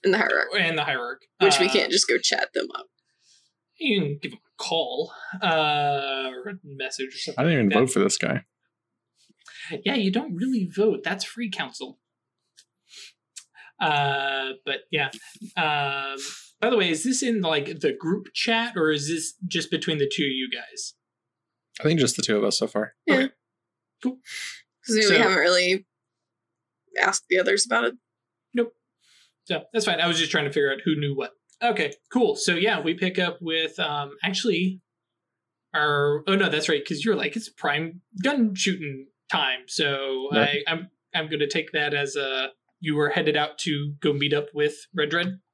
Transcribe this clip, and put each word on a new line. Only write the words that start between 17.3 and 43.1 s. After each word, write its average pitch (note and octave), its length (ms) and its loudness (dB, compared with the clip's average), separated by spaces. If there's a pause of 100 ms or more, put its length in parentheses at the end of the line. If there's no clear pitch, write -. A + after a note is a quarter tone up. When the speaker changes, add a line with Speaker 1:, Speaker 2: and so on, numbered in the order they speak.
Speaker 2:
like, D3+ 400 -2
the D3 120 2
group F3+ 400 -2
chat, A#3 440 0
or D#3 160 2
is D3 160 -2
this E3 260 -4 (140)
just E3 220 -2
between D#3+ 280 0
the C#3+ 160 2
two - 100 -2
of C#3 60 0
you C3 220 -4
guys? - 420 -12 (840)
Speaker 3:
I - 20 -12
think D#3+ 160 4
just B2 180 4
the - 60 -4
two A2 140 2
of G#2 80 2
us G2+ 140 2
so A2 100 0
far. - 260 -4 (120)
Speaker 1:
Yeah. D4+ 100 6
Speaker 2:
Okay. C4+ 140 2 (720)
Cool. B3+ 160 -4 (680)
Speaker 1:
Because A3 100 0
we G#3+ 60 4 (140)
Speaker 2:
So - 20 6
Speaker 1:
haven't F#3+ 200 4
really F3+ 480 2 (1160)
asked - 260 0
the F#3 120 4
others G3+ 260 2
about A#3 180 2
it. A#3 100 0 (600)
Speaker 2:
Nope. A#3 180 0 (760)
So D#3+ 260 -4
that's A3+ 120 0
fine. E3+ 160 0
I E3+ 60 2
was E3+ 140 2
just D#3 100 0
trying D3+ 140 2
to C#3+ 80 -4
figure C#3+ 200 2
out C3+ 120 -4
who D#3 100 2
knew C#3+ 220 -2
what. B2+ 160 -6 (300)
Okay, F3+ 300 0 (200)
cool. G#3 240 4
So - 180 0
yeah, F#3 260 2
we D#3+ 140 0
pick F3+ 240 -2
up F3 220 0
with, D#3+ 400 -4
um, D3 420 -4
actually F#3+ 580 0 (960)
our, D3 540 2
oh G3 80 4
no, G3 120 4
that's D3+ 200 0
right, D3 180 2
'cause D3 180 -4
you're G#3+ 120 4
like, C#3+ 200 -4
"It's A3 120 -8
prime D#3+ 540 -4 (200)
gun A#3+ 320 2
shooting D#3 540 -4 (220)
time." C3 360 0
So C3+ 680 -2
Speaker 3:
Right. C#3+ 360 2
Speaker 2:
I, - 40 -2
I'm, E3 180 -6 (240)
I'm D#3 140 -2
gonna D3 200 0
take D#3 240 -4
that D3 220 0
as C#3+ 220 -2
a, C3+ 360 -4 (280)
you D#3 140 -2
were D3 160 2